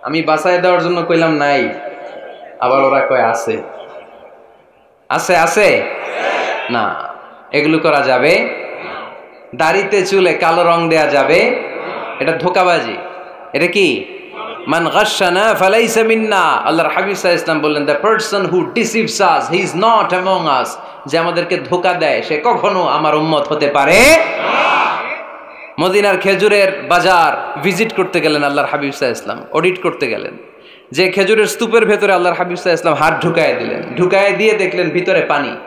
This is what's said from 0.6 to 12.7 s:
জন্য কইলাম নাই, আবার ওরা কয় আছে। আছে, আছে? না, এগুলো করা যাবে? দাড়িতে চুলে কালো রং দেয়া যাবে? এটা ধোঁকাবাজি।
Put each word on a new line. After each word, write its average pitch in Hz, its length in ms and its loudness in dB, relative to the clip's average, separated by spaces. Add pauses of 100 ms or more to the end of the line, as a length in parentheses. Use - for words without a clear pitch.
জন্য 175 180 -2
কইলাম 165 300 2
নাই, 143 380 2 (880)
আবার 131 240 2
ওরা 135 160 2
কয় 127 220 0
আছে। - 400 -2 (1500)
আছে, 165 260 0
আছে? 170 480 4 (880)
না, 104 400 -4 (420)
এগুলো 151 280 2
করা 151 220 2
যাবে? 135 480 2 (1040)
দাড়িতে 185 500 0
চুলে 190 280 2
কালো 165 300 2
রং 170 260 2
দেয়া 156 180 4
যাবে? 151 480 2 (640)
এটা 143 120 0
ধোঁকাবাজি। 170 680 0 (560)